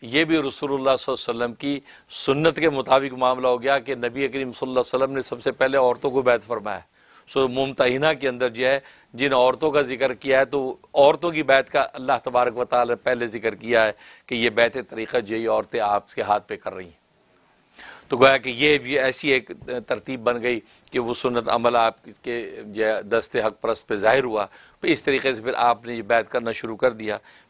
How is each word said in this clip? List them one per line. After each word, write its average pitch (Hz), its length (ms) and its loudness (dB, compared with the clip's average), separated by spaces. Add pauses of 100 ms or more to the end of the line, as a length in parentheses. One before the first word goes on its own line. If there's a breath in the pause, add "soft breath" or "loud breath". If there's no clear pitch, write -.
ये 135 220 0
भी 156 160 2
रसूलुल्लाह 135 540 0
सल्लल्लाहु - 0 -
अलैहि - 160 -4
वसल्लम 120 420 -4
की 139 280 -6 (280 loud breath)
सुन्नत 151 500 0
के 160 100 4
मुताबिक 135 440 2
मामला 127 360 0
हो 123 80 2
गया 135 220 0
कि 135 160 -6
नबी 123 340 -4
करीम 131 220 -6
सल्लल्लाहु 127 320 -2
अलैहि 131 200 -2
वसल्लम 135 60 0
ने 135 120 -6
सबसे 123 300 -6
पहले 131 260 0
औरतों 127 340 0
को 131 120 0
बैत 120 200 2
फरमाया। 104 400 -8 (440 soft breath)
सूरह 135 200 0
मुमतहिना 135 680 0
के 139 140 -4
अंदर 123 220 -2
जो 120 180 -2
है, 135 160 0 (320 loud breath)
जिन 135 180 0
औरतों 127 380 2
का 147 100 2
जिक्र 127 320 -2
किया 131 260 2
है, 135 60 4
तो 131 340 -4 (160)
औरतों 151 360 6
की 156 120 -2
बैत 135 260 4
का 147 120 0
अल्लाह 131 360 -2
तबारक 123 360 0
व 120 100 -2
तआला 120 280 0
ने 120 40 0
पहले 120 320 -2
जिक्र 110 280 -4
किया 113 280 2
है 107 120 0 (340 loud breath)
कि 127 60 -6
ये 117 140 2
बैत 117 280 2
तरीक़त 117 420 -4
जो 110 160 -4
है, 113 60 -2
ये 113 60 -2
औरतें 110 320 0
आपके 104 420 -2
हाथ 104 180 0
पे 101 180 -10
कर 95 160 -10
रही 92 140 -14
हैं। 82 100 -20 (1120 loud breath)
तो 135 80 -4
गोया 135 200 8
कि 127 120 -4
ये 143 280 2
भी 131 200 -2
ऐसी 131 340 0
एक 127 200 0 (180)
तरतीब 123 540 -6
बन 120 140 2
गई 120 220 -2 (320 soft breath)
कि 131 80 -4
वो 120 140 -2
सुन्नत 120 340 -2
अमल 120 280 2
आपके 113 880 -4
जो 107 220 -4
है, 107 180 -2
दस्ते 113 380 -2
हक 107 120 -2 (100)
परस्त 113 240 -4
पे 110 100 -4
ज़ाहिर 113 260 4
हुआ। 107 220 -2 (360 loud breath)
फिर 165 100 0
इस 139 140 -2
तरीके 135 300 0
से 110 60 -10
फिर 117 140 -4
आपने 120 400 0
ये 117 60 -6
बैत 110 260 0
करना 117 240 -4
शुरू 113 240 -8
कर 123 160 2
दिया। 107 280 -6 (300 soft breath)